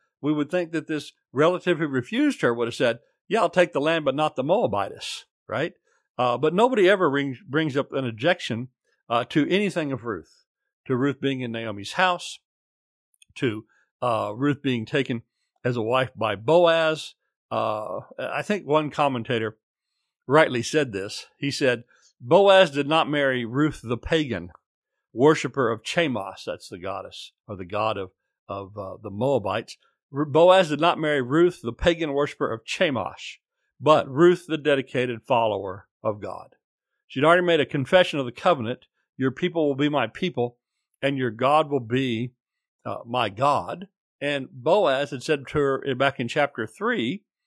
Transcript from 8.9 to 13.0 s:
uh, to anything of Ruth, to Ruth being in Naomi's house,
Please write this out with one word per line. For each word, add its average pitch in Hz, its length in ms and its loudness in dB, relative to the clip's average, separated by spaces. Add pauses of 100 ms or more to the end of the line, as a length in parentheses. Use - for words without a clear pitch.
uh, 117 220 0
to 147 200 0
anything 175 400 0
of 117 140 -8
Ruth, 95 400 -10 (420)
to 131 100 0
Ruth 135 240 0
being 135 200 -2
in 123 100 -6
Naomi's 110 440 -8
house, - 440 -2 (960)